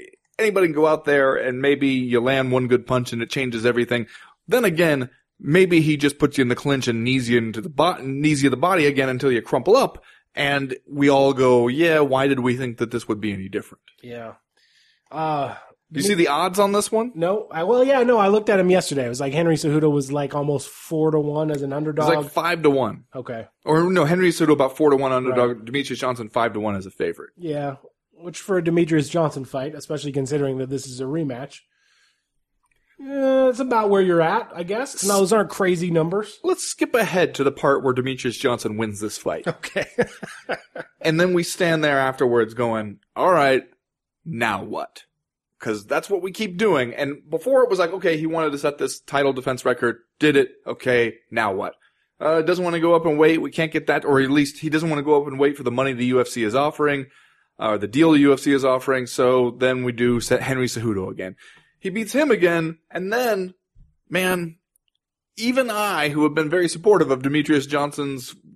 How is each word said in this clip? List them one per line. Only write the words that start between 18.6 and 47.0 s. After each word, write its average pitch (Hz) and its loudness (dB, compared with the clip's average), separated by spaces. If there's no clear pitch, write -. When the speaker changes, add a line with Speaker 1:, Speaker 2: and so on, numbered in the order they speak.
Speaker 2:
him 180 2
yesterday. 147 0
It - -6
was 123 -6
like 139 -4
Henry 165 2
Cejudo 151 2
was, 139 -2
like, 143 -4
almost 143 -2
four 156 -2
to 156 2
one 151 -2
as 143 -4
an 135 -6
underdog. 156 0
Speaker 1:
It's 156 4
like 143 -12
five 165 -2
to 151 4
one. 127 -2
Speaker 2:
Okay. 120 -12
Speaker 1:
Or 160 2
no, 175 4
Henry 175 2
Cejudo 160 2
about 139 2
four 151 4
to 139 6
one 131 0
underdog. 123 0
Speaker 2:
Right. 107 -18
Speaker 1:
Demetrius 131 -6
Johnson 123 -4
five 117 0
to 104 -6
one 104 -2
as 95 -10
a 92 -16
favorite. - -6
Speaker 2:
Yeah, 147 -6
which 165 -16
for 190 -2
a 170 -2
Demetrius 165 2
Johnson 151 -2
fight, 139 -8
especially 147 -8
considering 135 -2
that 131 -8
this 135 -8
is 127 -14
a 135 -6
rematch, 139 -8
uh, 269 2
it's 247 0
about 226 4
where 196 6
you're 175 4
at, 190 2
I 175 -10
guess. 220 -6
And 196 0
those 196 4
aren't 202 2
crazy 180 0
numbers. 170 0
Speaker 1:
Let's 359 -2
skip - -2
ahead 175 2
to 139 -2
the 135 2
part 139 2
where 127 2
Demetrius 127 -4
Johnson 117 -2
wins 104 -6
this 107 -8
fight. - -6
Speaker 2:
Okay. - -8
<laughs> - -6
Speaker 1:
And 160 0
then 180 2
we 170 0
stand 165 -2
there 143 2
afterwards 120 0
going, 110 -4
"All 160 2
right, 139 4
now 113 -4
what?" - -10
'Cause 107 -6
that's 151 -4
what 185 -2
we 190 -8
keep 185 -6
doing. 151 2
And 143 -6